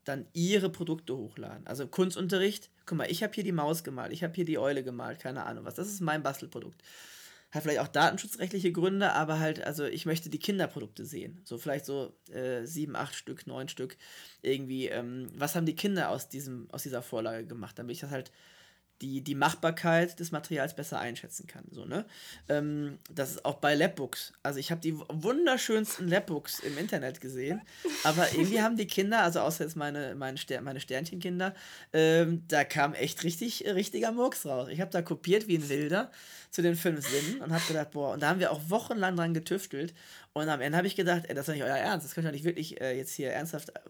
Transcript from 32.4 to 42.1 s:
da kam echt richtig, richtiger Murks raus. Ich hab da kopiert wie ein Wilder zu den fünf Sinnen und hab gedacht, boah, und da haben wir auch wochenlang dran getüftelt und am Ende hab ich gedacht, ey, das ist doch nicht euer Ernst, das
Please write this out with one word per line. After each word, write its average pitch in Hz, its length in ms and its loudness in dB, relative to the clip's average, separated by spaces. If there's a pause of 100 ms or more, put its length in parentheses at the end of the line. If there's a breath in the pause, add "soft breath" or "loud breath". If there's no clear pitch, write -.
da 147 160 6
kam 147 300 2
echt 156 280 -2
richtig, 170 440 -2
richtiger 208 460 0
Murks 240 340 0
raus. 131 240 -2
Ich 160 100 -2
hab 185 100 -2
da 175 120 0
kopiert 175 440 2
wie 170 120 4
ein 147 100 -2
Wilder 151 420 0 (400 loud breath)
zu 175 120 0
den 170 120 6
fünf 165 320 0
Sinnen 151 360 0
und 160 100 -2
hab 165 160 2
gedacht, 156 220 0
boah, 143 240 0
und 147 80 -4
da 147 60 6
haben 185 120 4
wir 180 100 4
auch 151 200 0
wochenlang 208 440 2
dran 170 200 2
getüftelt 165 580 -2 (400 loud breath)
und 156 160 0
am 143 140 2
Ende 147 160 4
hab 180 80 4
ich 185 100 -2
gedacht, 175 320 4
ey, - 60 -4
das 139 80 -2
ist 139 60 -4
doch 156 60 0
nicht 139 100 -2
euer 135 120 2
Ernst, 147 300 0
das - 80 -10